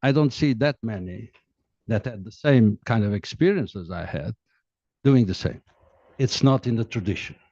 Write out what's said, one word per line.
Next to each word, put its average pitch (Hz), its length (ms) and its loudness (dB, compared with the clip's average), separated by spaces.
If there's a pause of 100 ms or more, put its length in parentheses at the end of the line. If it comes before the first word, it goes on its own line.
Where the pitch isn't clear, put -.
I 135 100 2
don't 147 200 2
see 147 220 0
that 139 280 -2
many 98 480 -8 (580)
that 107 160 -2
had 107 200 -10
the 107 80 -16
same 120 520 4
kind 113 200 2
of 104 100 0
experience 147 640 -2
as 87 140 -12
I 85 140 -8
had 87 300 -8 (720)
doing 131 220 6
the 92 80 -2
same. - 280 -6 (560)
It's - 240 -2
not 135 240 4
in 120 100 -2
the 113 80 -2
tradition. 95 520 -6 (160)